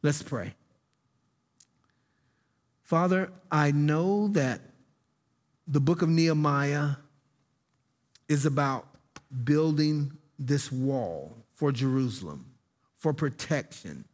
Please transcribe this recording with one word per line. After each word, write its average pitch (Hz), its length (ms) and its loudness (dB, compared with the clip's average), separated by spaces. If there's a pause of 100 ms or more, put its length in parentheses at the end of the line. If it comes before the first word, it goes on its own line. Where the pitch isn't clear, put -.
Let's 147 220 0
pray. 107 300 -8 (2250)
Father, 185 460 0 (220)
I 151 200 2
know 165 580 2
that 135 320 0 (1040)
the 143 140 0
book 165 200 2
of 175 60 2
Nehemiah 147 840 2 (1400)
is 143 160 2
about 139 420 0 (560)
building 151 720 2 (260)
this 143 320 -2
wall 117 640 -4 (200)
for 143 180 0
Jerusalem, 120 720 -2 (520)
for 156 160 -2
protection. 131 1000 -6